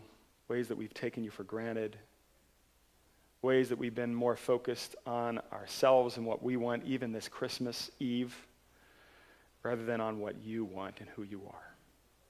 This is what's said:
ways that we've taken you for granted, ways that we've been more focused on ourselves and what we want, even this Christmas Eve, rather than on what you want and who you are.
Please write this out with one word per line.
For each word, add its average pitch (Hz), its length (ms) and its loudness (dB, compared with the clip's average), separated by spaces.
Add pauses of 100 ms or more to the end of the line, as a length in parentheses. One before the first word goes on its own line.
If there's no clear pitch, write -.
(480)
ways 120 220 0
that 117 80 -2
we've 110 160 -8
taken 117 320 -4
you 107 40 -6
for 101 140 -10
granted, 110 540 -4 (1400)
ways 131 260 6
that 120 100 0
we've 120 160 -2
been 120 220 0
more 120 220 4
focused 123 580 0 (100)
on 117 360 0 (100)
ourselves 123 640 6
and 117 100 -4
what 110 160 0
we 123 140 0
want, 120 300 0
even 127 260 0
this 110 160 -6
Christmas - 720 -4
Eve, 123 340 0 (1300)
rather 120 220 0
than 117 160 0
on 110 200 -2
what 104 220 -6
you 110 220 -2
want 95 380 -8
and 104 160 -16
who 110 60 -8
you 98 260 -10
are. - 260 -18 (540)